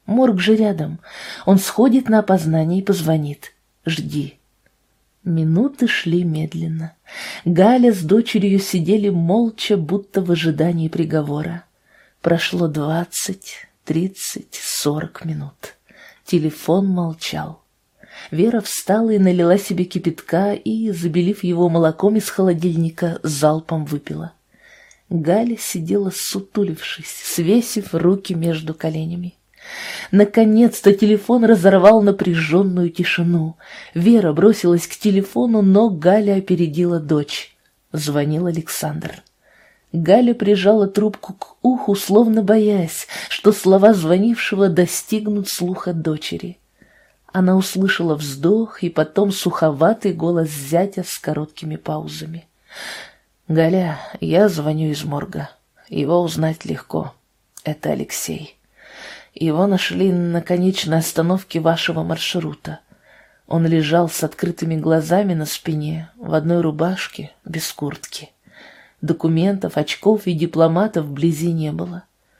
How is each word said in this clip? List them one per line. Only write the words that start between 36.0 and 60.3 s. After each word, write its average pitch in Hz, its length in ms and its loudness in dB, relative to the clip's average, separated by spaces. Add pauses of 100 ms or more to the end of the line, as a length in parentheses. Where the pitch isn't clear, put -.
опередила 175 640 0
дочь. 147 560 -4 (360)
Звонил 151 540 -2
Александр. 160 760 -8 (680)
Галя 202 420 4
прижала 202 520 4
трубку 202 460 -2
к - 300 -20
уху, 240 340 2
словно 220 460 2
боясь, 202 680 0 (200)
что - 240 4
слова 190 420 6
звонившего 196 760 0
достигнут 202 800 -2
слуха 180 440 -6
дочери. 165 680 -6 (760)
Она 185 220 4
услышала 185 580 0
вздох 151 680 -2
и 175 80 -2
потом 190 420 0
суховатый 170 800 0
голос 165 380 -2
зятя 165 520 -2
с - 160 -10
короткими 151 580 -8
паузами. 156 680 -10 (1000)
«Галя, 160 500 2 (220)
я 170 300 4
звоню 156 400 -2
из 147 120 -6
морга. 147 460 -8 (400)
Его 156 320 0
узнать 160 460 -4
легко. 156 480 -8 (500)
Это 151 280 -6
Алексей. 156 680 -10 (760)
Его 165 340 0
нашли 185 460 0
на 170 300 0